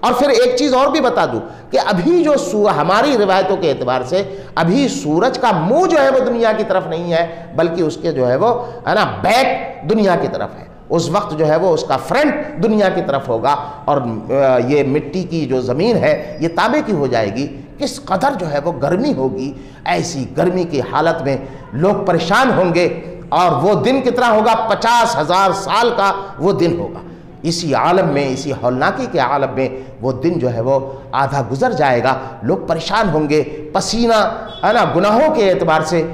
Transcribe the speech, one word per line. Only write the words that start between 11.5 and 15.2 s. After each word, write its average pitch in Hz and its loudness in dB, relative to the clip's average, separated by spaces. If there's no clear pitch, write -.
वो 185 2
उसका 151 0
फ्रंट - -2
दुनिया 214 2
की 170 0
तरफ 135 -4
होगा। 117 2
और, 143 2
अ, 123 0
ये 143 4
मिट्टी 151 -2